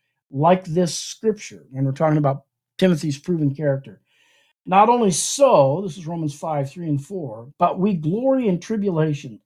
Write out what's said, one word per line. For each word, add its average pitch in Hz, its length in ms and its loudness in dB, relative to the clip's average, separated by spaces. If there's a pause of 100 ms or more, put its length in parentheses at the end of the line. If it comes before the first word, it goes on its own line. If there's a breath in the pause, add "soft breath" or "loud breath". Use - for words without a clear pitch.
(300)
like 170 340 4
this 165 300 0
scripture - 760 -6
when 135 140 -4
we're 135 80 0
talking 156 260 2
about 139 260 0 (320)
Timothy's 156 420 0
proven 151 360 -2
character. 139 480 -4 (640)
"Not 208 240 6
only 233 200 4
so," 170 720 4
this 190 140 -10
is 165 100 -14
Romans 160 280 -6
five, 147 360 -4
three 170 180 -10
and 139 140 -2
four, 135 560 -12
"but 175 200 -4
we 196 160 0
glory 233 540 0
in 175 120 0
tribulation, 160 840 -4